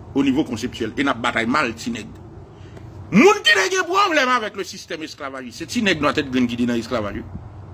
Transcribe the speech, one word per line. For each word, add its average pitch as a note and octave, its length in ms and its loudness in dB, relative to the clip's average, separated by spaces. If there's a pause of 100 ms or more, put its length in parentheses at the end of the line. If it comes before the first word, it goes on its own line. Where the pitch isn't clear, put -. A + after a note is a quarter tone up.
(160)
au C#3 80 4
niveau C#3 200 4
conceptuel. A#2 540 -4
Et D3 60 2
nous C#3 120 2
bataille A#2 320 0
mal, B2+ 280 2
ti - 160 -6
nèg. A2 160 -8 (1000)
Moun F#4+ 340 8
qui - 120 6
n'a G4 60 4
pas F#4+ 80 0
de F4+ 180 0
problème E4+ 420 2
avec A3 260 0
le F#3+ 80 -4
système F3 400 -10
esclavagiste, C3+ 560 -10
c'est E3+ 80 -10
ti A#3 140 -2
nèg F#3 180 4
dans D3 80 2
la C3 60 4
tête C#3+ 160 0
graine B2+ 180 4
qui A#2+ 80 -6
dit A#2+ 100 0
dans A#2+ 80 2
l'esclavage. A2 500 -2 (500)